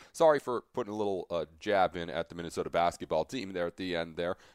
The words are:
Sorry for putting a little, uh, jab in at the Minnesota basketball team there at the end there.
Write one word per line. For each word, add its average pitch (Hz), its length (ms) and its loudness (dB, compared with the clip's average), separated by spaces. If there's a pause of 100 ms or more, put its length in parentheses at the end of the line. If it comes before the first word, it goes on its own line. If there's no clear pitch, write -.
(120)
Sorry 156 260 6
for 123 360 -4
putting 107 180 -4
a 107 60 -4
little, 101 340 -2
uh, 82 140 -2 (160)
jab 95 340 4
in 85 140 -6
at 82 180 -4
the - 80 -16
Minnesota 85 340 -4
basketball 85 540 2
team 98 300 -8
there 87 140 -2
at 82 100 -8
the 90 180 -2
end 82 220 -4
there. 87 180 -2 (200)